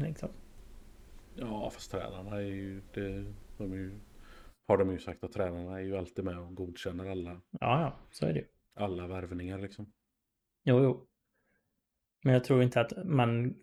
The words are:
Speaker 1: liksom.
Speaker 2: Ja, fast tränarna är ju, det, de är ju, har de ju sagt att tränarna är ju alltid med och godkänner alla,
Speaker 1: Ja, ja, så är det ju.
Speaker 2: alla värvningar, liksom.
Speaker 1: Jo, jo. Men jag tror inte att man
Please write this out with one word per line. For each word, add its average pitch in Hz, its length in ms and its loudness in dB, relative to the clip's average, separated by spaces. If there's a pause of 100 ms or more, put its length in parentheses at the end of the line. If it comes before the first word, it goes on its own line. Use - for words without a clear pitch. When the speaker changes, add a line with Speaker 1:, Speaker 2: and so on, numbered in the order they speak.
Speaker 1:
liksom. - 220 -6 (1080)
Speaker 2:
Ja, 107 340 -6
fast - 220 -12
tränarna 95 440 -6
är 101 60 -2
ju, 98 400 -6 (120)
det, 98 320 -4 (320)
de 101 140 -4
är 95 60 -4
ju, 95 220 -8 (680)
har 101 100 8
de 98 140 4
ju 90 80 -2
sagt - 240 -8
att - 100 -8
tränarna 90 460 -4
är 95 40 -6
ju 95 140 -2
alltid 92 280 -6
med 90 140 -4
och 87 160 -12
godkänner 90 540 -6
alla, 90 220 -6
Speaker 1:
Ja, 120 500 0
ja, 143 120 -2 (180)
så - 140 -2
är 160 80 2
det 151 60 0
ju. - 60 -4 (300)
Speaker 2:
alla 90 320 -2
värvningar, 90 520 -6
liksom. 101 340 -10 (680)
Speaker 1:
Jo, 127 200 8
jo. 127 240 2 (1160)
Men 131 100 8
jag 127 100 6
tror 127 200 8
inte 123 180 4
att 117 120 -2 (120)
man 120 580 4